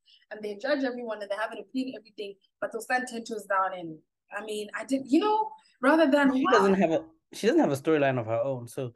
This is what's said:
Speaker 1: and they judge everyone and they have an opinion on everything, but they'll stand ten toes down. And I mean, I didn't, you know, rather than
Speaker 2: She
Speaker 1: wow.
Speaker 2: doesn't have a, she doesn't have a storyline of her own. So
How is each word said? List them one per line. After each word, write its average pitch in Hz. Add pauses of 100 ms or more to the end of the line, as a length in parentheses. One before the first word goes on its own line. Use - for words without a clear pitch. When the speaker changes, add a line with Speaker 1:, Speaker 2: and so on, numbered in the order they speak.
(320)
Speaker 1:
and 214
they 208
judge 277
everyone 233
and 202
they 196
have 220
an 214
opinion 254
on 214
everything, 202 (240)
but -
they'll 220
stand 254
ten 233
toes 214
down. 190
And 160 (340)
I 208
mean, 214
I 214
didn't, 262
you 311
know, 427 (300)
rather 302
than 277
Speaker 2:
She 262
Speaker 1:
wow. 269
Speaker 2:
doesn't 196
have 175
a, 156 (280)
she -
doesn't 302
have 180
a 139
storyline 139
of 113
her 113
own. 127
So 123